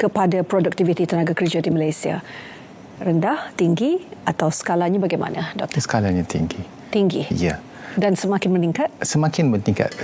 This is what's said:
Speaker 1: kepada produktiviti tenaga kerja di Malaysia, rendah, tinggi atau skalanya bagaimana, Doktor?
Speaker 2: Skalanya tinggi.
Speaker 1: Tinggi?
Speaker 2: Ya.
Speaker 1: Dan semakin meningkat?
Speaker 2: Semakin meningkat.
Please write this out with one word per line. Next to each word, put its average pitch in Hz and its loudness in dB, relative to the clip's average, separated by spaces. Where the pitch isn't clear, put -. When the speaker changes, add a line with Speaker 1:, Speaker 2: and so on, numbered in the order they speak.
Speaker 1:
kepada 185 2
produktiviti 175 2
tenaga 170 0
kerja 170 0
di 160 -2
Malaysia, 156 0
rendah, 185 0
tinggi 214 2
atau 165 0
skalanya 175 0
bagaimana, 170 -2
Doktor? - -2
Speaker 2:
Skalanya 95 2
tinggi. - -2
Speaker 1:
Tinggi? 196 2
Speaker 2:
Ya. - 0
Speaker 1:
Dan 196 4
semakin 190 0
meningkat? 170 2
Speaker 2:
Semakin 156 2
meningkat. 104 2